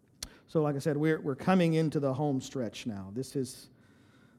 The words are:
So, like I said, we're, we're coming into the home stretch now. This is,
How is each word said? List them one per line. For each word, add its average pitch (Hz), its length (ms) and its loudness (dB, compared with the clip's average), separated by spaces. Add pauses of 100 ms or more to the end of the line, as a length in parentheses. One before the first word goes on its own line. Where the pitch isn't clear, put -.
(460)
So, 160 160 0
like 147 140 0
I - 20 -4
said, 143 180 0
we're, 156 240 2
we're 151 140 -2
coming 170 400 4
into 160 240 2
the 139 160 0
home 139 260 0
stretch 120 460 -8
now. 98 260 -8
This 127 220 -8
is, - 340 -6 (720)